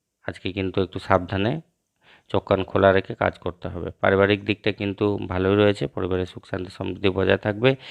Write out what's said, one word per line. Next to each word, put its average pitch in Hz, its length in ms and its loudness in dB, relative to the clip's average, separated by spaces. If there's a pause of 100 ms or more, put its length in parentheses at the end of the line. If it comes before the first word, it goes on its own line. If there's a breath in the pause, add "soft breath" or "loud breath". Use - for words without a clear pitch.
(280)
আজকে 95 240 -8
কিন্তু 95 300 -2
একটু 92 180 -4
সাবধানে 98 600 0 (720 soft breath)
চোখ 98 120 0
কান 95 200 2
খোলা 98 280 4
রেখে 95 240 0
কাজ 95 240 0
করতে - 280 -10
হবে। 90 240 -8 (100)
পারিবারিক 98 440 4
দিকটা 104 260 -4
কিন্তু 101 340 -4 (220)
ভালোই 92 280 0
রয়েছে, 104 320 2
পরিবারের 92 380 -4
সুখ - 200 -14
শান্তি 92 320 -10
সমৃদ্ধি 95 320 -4
বজায় 95 280 2
থাকবে। 107 380 0 (160 loud breath)